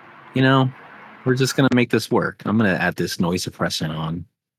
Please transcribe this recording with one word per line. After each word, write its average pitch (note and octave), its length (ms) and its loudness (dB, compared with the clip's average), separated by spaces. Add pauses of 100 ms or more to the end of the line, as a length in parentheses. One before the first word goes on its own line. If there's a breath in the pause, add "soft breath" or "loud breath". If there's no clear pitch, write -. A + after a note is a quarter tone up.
(360)
you C3 80 2
know, C3 260 4 (560)
we're B2+ 100 2
just B2+ 200 -2
gonna C3+ 180 4
make B2 160 2
this - 220 -2
work. E2+ 340 -2
I'm G#2+ 120 0
gonna G#2+ 160 2
add E2 220 -2
this - 240 -6
noise F2 240 0
suppression - 460 -6
on, D#2+ 360 -8 (320)